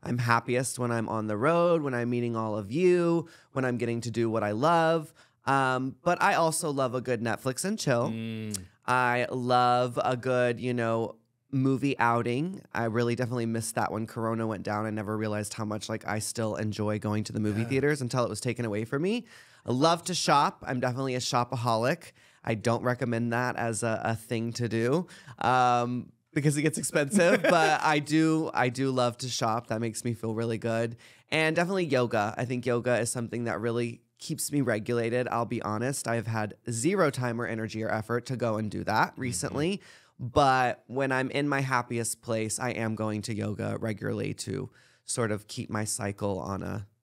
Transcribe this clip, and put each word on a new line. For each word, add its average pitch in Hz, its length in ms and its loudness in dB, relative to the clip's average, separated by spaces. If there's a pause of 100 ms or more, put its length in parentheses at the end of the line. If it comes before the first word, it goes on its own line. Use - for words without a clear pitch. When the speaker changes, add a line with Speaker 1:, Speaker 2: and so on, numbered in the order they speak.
Speaker 1:
I'm 123 160 -2
happiest 120 600 2
when 123 120 -2
I'm 113 180 0
on 110 200 -4
the 107 80 -2
road, 165 460 4
when 139 120 -2
I'm 120 160 -2
meeting 120 260 0
all 110 220 -2
of 101 140 -8
you, 170 560 2 (240)
when 131 120 0
I'm 123 140 0
getting 117 240 -2
to 120 80 -6
do 117 180 0
what 110 140 0
I 104 80 0
love. 160 640 2 (340)
Um, 131 560 2
but 175 180 2
I 196 140 4
also 160 360 2
love 135 240 0
a 127 60 0
good 120 220 -2
Netflix 117 420 -2
and 214 140 -2
chill. 120 320 2
Speaker 2:
Mm. 110 480 -6 (280)
Speaker 1:
I 123 440 2
love 123 720 4
a 127 140 2
good, 123 440 2
you 123 140 -2
know, 113 400 0 (380)
movie 135 460 2
outing. 120 640 2 (120)
I 113 100 0
really 120 300 2
definitely 120 320 -2
missed 113 300 -2
that 104 160 0
when 110 140 -4
Corona 113 400 -2
went 104 180 -4
down. 104 220 -2
I 110 40 -4
never 107 260 -4
realized 107 380 -4
how 110 100 -4
much, 107 240 -6
like, 110 180 -6
I 104 120 -2
still 107 380 -4
enjoy 107 420 -2
going 107 260 -2
to - 80 -10
the 110 80 -2
movie 107 220 0
Speaker 2:
Yeah. 117 60 -4
Speaker 1:
theaters 139 340 0
until 123 220 0
it 107 40 -2
was 104 120 -6
taken 120 240 -4
away 107 200 -2
from 139 180 -2
me. 214 240 -2 (400)
I 120 60 -2
love 165 320 4
to 185 100 -4
shop. 160 520 2
I'm 127 140 -2
definitely 127 340 -2
a 127 60 -2
shopaholic. 120 920 0 (320)
I 117 100 -2
don't 117 280 0
recommend 120 520 0
that 123 220 0
as 113 260 -2
a, 113 220 -2
a 113 120 0
thing 117 380 -6
to 120 140 -2
do, 123 380 2 (320)
um, 123 720 2 (200)
because 147 240 2
it 147 60 0
gets 156 160 0
expensive, 160 640 4
Speaker 2:
<laughs> - 80 4
Speaker 1:
but 156 320 4
I 151 160 4
do, 156 560 2
I 127 140 2
do 131 240 0
love 120 260 0
to 127 100 -6
shop. 117 380 -2
That 110 140 -2
makes 113 240 -6
me 117 100 0
feel 113 180 -4
really 113 260 -2
good. 117 380 -2 (340)
And 160 260 2
definitely 180 300 0
yoga. 117 520 2
I 127 60 -2
think 123 200 -4
yoga 120 360 2
is 117 100 -2
something 120 340 -4
that 104 160 -2
really 117 400 -2 (180)
keeps - 340 -6
me 143 80 2
regulated. 117 680 0
I'll 117 160 0
be 117 180 -4
honest, 113 440 -2
I've 117 220 -2
had 110 260 -2 (160)
zero 151 400 2
time 123 300 -2
or 117 60 -2
energy 110 360 -4
or 110 80 -2
effort 117 360 -2
to 131 100 -4
go 113 220 0
and 107 120 -2
do 95 140 -6
that 120 280 2
Speaker 2:
Mm-hmm. - 80 -14
Speaker 1:
recently. 143 640 -2 (400)
But 131 640 4
when 135 260 0
I'm 131 180 0
in 143 180 0
my 139 140 0
happiest 120 600 -2
place, 110 380 -2
I 127 100 -2
am 110 240 -2
going 107 280 -4
to 113 120 -6
yoga 104 460 -4
regularly 107 540 -4
to 101 360 -8 (360)
sort 113 260 -2
of 101 160 -6
keep - 220 -8
my 107 140 -2
cycle 101 540 -4
on 90 240 -6
a 98 240 -8 (160)